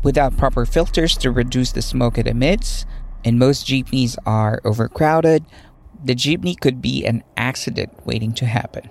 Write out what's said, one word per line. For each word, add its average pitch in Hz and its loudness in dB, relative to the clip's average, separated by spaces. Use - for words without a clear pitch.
without 139 2
proper 131 2
filters 165 0
to 127 0
reduce 127 0
the 123 -4
smoke 120 0
it 113 0
emits, 135 0
and 117 2
most 135 2
jeepneys 131 0
are 110 0
overcrowded, 156 2
the 131 2
jeepney 170 -2
could 127 0
be 135 -4
an 117 0
accident - -4
waiting 113 -4
to 123 -2
happen. - -4